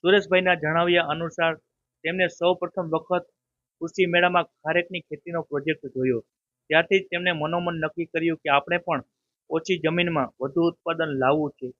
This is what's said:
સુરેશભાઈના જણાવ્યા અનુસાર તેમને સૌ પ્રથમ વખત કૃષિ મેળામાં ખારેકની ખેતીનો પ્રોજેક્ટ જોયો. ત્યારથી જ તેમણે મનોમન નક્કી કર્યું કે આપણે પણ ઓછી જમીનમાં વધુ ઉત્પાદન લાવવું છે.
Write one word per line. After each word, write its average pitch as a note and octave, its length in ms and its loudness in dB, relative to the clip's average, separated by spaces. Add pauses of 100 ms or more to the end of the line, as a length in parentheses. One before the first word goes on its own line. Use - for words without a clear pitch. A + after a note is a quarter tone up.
સુરેશભાઈના F#3 520 4
જણાવ્યા E3 480 2
અનુસાર E3 500 -2 (500)
તેમને F3+ 240 0
સૌ F3 260 0
પ્રથમ F3+ 360 -4
વખત D#3+ 360 -2 (560)
કૃષિ F3 240 0
મેળામાં F3 380 2
ખારેકની E3+ 560 -4
ખેતીનો E3 420 -8
પ્રોજેક્ટ D3+ 420 -4 (120)
જોયો. B2+ 240 0 (500)
ત્યારથી E3 300 2
જ F#3+ 120 -4
તેમણે F3+ 200 -2
મનોમન E3+ 420 -2
નક્કી D#3+ 320 -4
કર્યું E3 320 -2
કે - 120 -6
આપણે C#3+ 280 2
પણ D#3+ 260 -4 (460)
ઓછી E3 280 -2
જમીનમાં D#3+ 540 0 (100)
વધુ C#3 200 -2
ઉત્પાદન E3 500 -2 (100)
લાવવું D3 300 2
છે. B2+ 180 -12 (100)